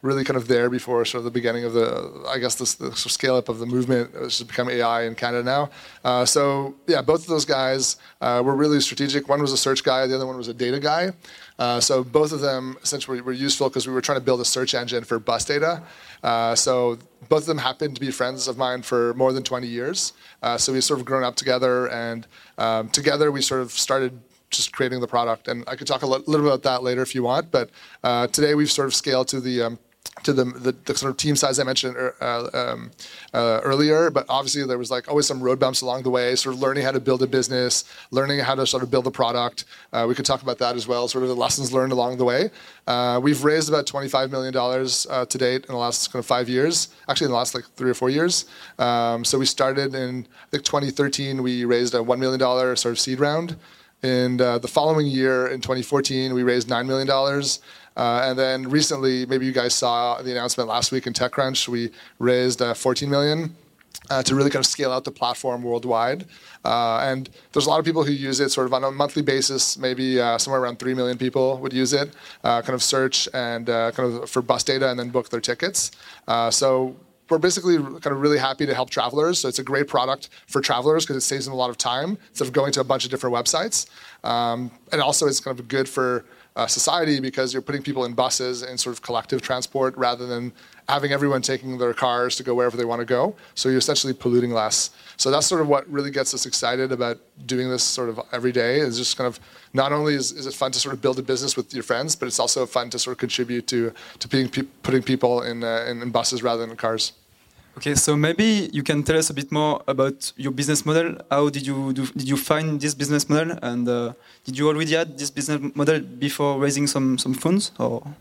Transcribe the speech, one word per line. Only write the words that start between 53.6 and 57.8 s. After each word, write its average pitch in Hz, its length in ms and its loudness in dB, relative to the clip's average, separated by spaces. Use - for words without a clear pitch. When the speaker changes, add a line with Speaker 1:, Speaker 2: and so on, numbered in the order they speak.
Speaker 1:
And, 127 400 2
uh, 123 160 4
the 123 100 -4
following 156 400 2
year, 131 400 2
in 131 140 -4
twenty 127 220 -2
fourteen, 131 500 0
we 123 100 2
raised 123 240 2
nine 120 200 -2
million 135 200 -2
dollars. 139 520 0